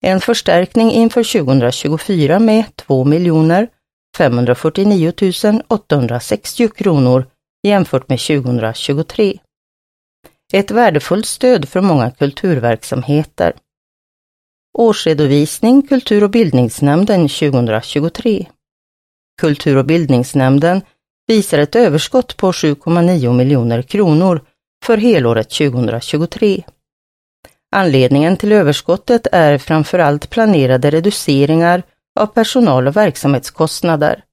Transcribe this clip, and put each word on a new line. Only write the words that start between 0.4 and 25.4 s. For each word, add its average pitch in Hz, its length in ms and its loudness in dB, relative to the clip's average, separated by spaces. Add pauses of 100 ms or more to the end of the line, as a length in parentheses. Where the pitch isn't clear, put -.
inför 226 300 2
tjugohundratjugofyra 147 1160 0
med 220 380 0
två 131 280 -2
miljoner 165 640 2 (480)
femhundrafyrtionio 156 960 0
tusen 208 560 -2
åttahundrasextio 139 1000 -2
kronor 131 580 0 (360)
jämfört 196 460 -2
med 123 120 -2
tjugohundratjugotre. 139 1120 -2 (1200)
Ett 196 180 0
värdefullt 208 560 0
stöd 247 420 0
för 180 120 -4
många 151 300 2
kulturverksamheter. 139 1400 -2 (1300)
Årsredovisning 160 1040 2
Kultur- 226 420 0
och 196 60 0
bildningsnämnden 165 1000 0
tjugohundratjugotre. 143 1160 -2 (920)
Kultur- 147 360 0
och 135 80 0
bildningsnämnden 143 960 0 (460)
visar 208 320 0
ett 147 180 0
överskott 226 600 0
på 185 160 -2
sju 151 220 -2
komma 170 280 -2
nio 165 300 0
miljoner 123 500 0
kronor 175 580 0 (440)
för 226 120 0
helåret 135 560 2